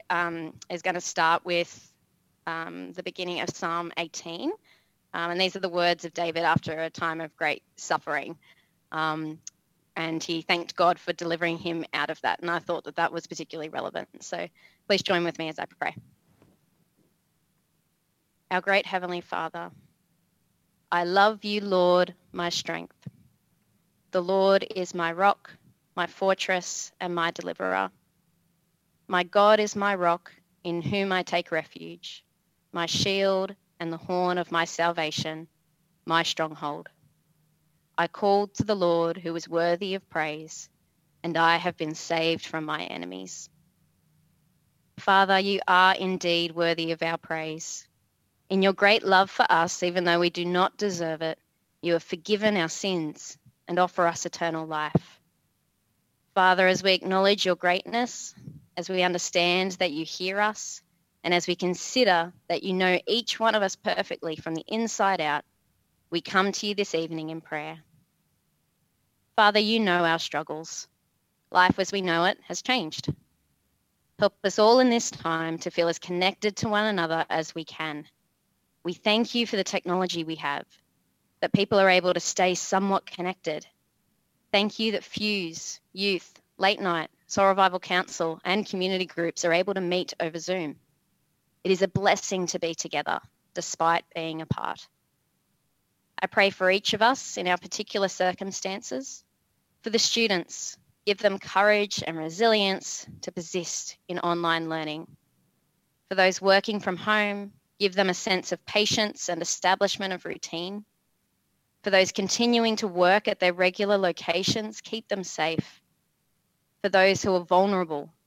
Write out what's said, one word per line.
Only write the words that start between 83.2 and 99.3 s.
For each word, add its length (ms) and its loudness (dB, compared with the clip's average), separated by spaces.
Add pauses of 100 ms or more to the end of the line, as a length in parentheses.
Thank 260 2
you 140 0
that 100 -2
Fuse, 800 -6 (140)
Youth, 400 -2 (240)
Late 220 2
Night, 280 -2 (180)
Soul 220 4
Revival 320 4
Council, 640 -2
and 220 0
community 400 -2
groups 380 -4
are 100 4
able 200 2
to 60 -2
meet 400 -2
over 180 -4
Zoom. 380 -6 (880)
It 80 4
is 100 2
a 60 2
blessing 600 0
to 120 -4
be 140 -4
together, 460 -4 (340)
despite 500 0 (100)
being 280 -6
apart. 440 -8 (1400)
I 40 -2
pray 240 4
for 200 2
each 220 2
of 100 2
us 340 2
in 120 -2
our 100 2
particular 500 -4
circumstances, 1160 -6 (580)